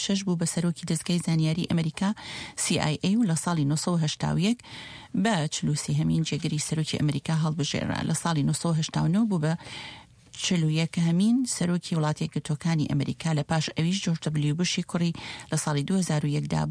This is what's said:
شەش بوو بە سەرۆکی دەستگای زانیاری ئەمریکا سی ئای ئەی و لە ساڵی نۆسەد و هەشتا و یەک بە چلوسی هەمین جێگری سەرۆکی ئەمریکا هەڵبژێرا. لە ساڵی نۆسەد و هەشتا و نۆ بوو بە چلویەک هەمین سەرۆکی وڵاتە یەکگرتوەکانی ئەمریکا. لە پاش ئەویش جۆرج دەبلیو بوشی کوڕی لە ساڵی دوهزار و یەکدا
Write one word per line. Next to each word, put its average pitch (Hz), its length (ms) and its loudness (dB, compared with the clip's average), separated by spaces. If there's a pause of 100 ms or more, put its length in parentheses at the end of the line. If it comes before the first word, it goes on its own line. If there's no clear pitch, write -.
شەش 196 200 0
بوو 180 160 0
بە 165 120 0
سەرۆکی 170 380 -2
دەستگای 175 360 0
زانیاری 160 440 2
ئەمریکا 170 400 0 (460)
سی - 260 0
ئای 151 200 0
ئەی 190 140 4
و 240 140 4
لە 160 140 2
ساڵی 170 280 2
نۆسەد 175 220 0
و 165 100 2
هەشتا 147 300 -2
و 156 40 2
یەک 214 200 2 (640)
بە 220 120 4 (200)
چلوسی - 460 -2
هەمین 160 280 2
جێگری 151 400 -2
سەرۆکی 156 320 -2
ئەمریکا 147 420 0
هەڵبژێرا. 160 560 0 (100)
لە 165 140 0
ساڵی 160 280 2
نۆسەد 156 160 -2
و 165 140 2
هەشتا 156 220 -2
و 156 120 2
نۆ 214 160 4
بوو 175 140 0
بە 160 100 2 (920)
چلویەک 160 480 2 (120)
هەمین 202 320 4 (180)
سەرۆکی 175 420 0
وڵاتە 151 260 0
یەکگرتوەکانی 156 680 -2
ئەمریکا. 147 480 -2
لە 147 120 -2
پاش 160 140 2 (120)
ئەویش 170 280 0
جۆرج 165 220 0
دەبلیو 151 320 0
بوشی 180 320 0
کوڕی 170 220 0 (400)
لە 156 100 2
ساڵی 143 260 0
دوهزار 170 360 2
و 147 120 0
یەکدا 151 340 -2